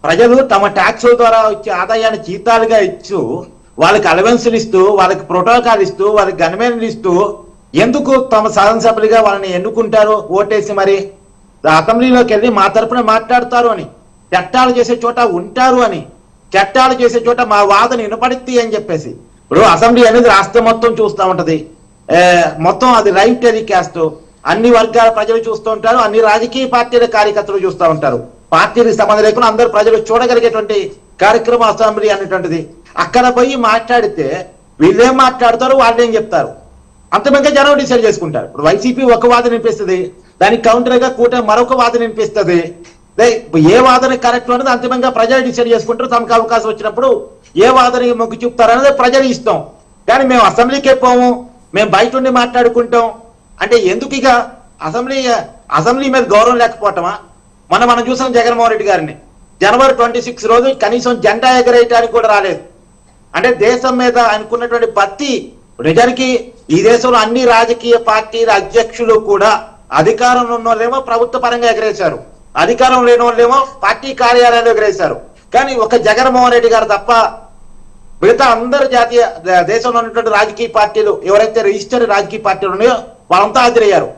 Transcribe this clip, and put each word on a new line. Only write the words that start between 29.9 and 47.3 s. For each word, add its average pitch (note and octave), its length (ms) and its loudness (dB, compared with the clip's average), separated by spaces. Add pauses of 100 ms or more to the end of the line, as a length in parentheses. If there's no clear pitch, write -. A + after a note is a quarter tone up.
చూడగలిగేటువంటి A3 960 -2 (280)
కార్యక్రమం A#3 420 2
అసెంబ్లీ G#3+ 460 0
అనేటువంటిది. F3 640 -4 (280)
అక్కడ B3 380 0
పోయి C4 200 0
మాట్లాడితే G#3+ 920 -2 (300)
వీళ్ళేం A#3 360 4
మాట్లాడతారు, B3+ 600 2
వాళ్ళేం A#3 380 2
చెప్తారు, F3 340 -2 (680)
అంతమంగా C#4 360 2
జనం C#4+ 280 2
డిసైడ్ A#3+ 260 0
చేసుకుంటారు. D#3+ 420 -2
ఇప్పుడు - 160 -12
వైసీపీ A#3+ 400 0
ఒక A#3+ 240 2
వాదన A#3+ 240 2
వినిపిస్తది, F#3+ 600 -4 (300)
దానికి A3+ 200 2
కౌంటర్ A#3+ 320 2
గా B3+ 140 2
కూటమి A#3+ 340 0
మరొక A#3 300 0
వాదన A#3+ 280 0
వినిపిస్తది. G#3 760 -2 (440)
లే, A3+ 280 2 (240)
ఏ A3+ 80 4
వాదన B3+ 360 4
కరెక్ట్ B3 360 -2
అనేది B3+ 200 0
అంతిమంగా B3 400 -2
ప్రజలు B3 340 0
డిసైడ్ A#3+ 240 -2
చేసుకుంటారు. A#3 400 -2
తమకు A#3+ 260 -2
అవకాశం A3+ 340 -2
వచ్చినప్పుడు A3 580 -4 (300)